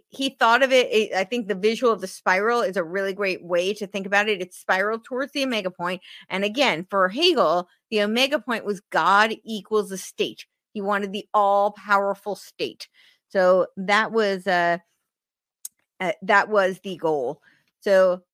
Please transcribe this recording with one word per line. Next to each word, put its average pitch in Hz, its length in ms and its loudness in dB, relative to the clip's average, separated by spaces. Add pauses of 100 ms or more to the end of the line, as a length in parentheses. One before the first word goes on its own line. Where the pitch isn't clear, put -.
he 269 220 -6
thought 247 340 2
of 254 80 0
it, 254 200 2
it, 214 220 0
I 185 80 0
think 220 240 -6
the 202 80 -4
visual 226 380 0
of - 80 -4
the 185 80 -8
spiral 208 520 0
is 190 160 -4
a 185 60 0
really 196 300 -4
great 190 320 -4
way 180 300 0
to 208 120 -10
think 196 180 -8
about 202 240 0
it. 196 140 -2
It's - 160 -12
spiral 202 400 -2
towards 262 320 -8
the 269 140 -4
omega 214 260 -4
point. 175 320 -8 (260)
And 190 160 -4
again, 208 460 -2
for 190 180 2
Hegel, 196 600 2 (200)
the 208 140 -2
omega 254 380 0
point 226 240 -6
was 196 160 -6 (100)
God 196 540 2
equals 208 460 -4
the 190 60 -8
state. - 480 -8 (300)
He 214 60 -10
wanted 196 320 -4
the 208 200 -10
all-powerful 202 1040 0
state. - 540 -10 (400)
So 185 480 4
that 202 340 0
was, 196 380 0
uh, 175 300 2 (1200)
uh, 180 120 -2 (100)
that 196 260 4
was 190 320 2
the 190 160 -10
goal. 147 440 -2 (380)
So 190 440 4 (120)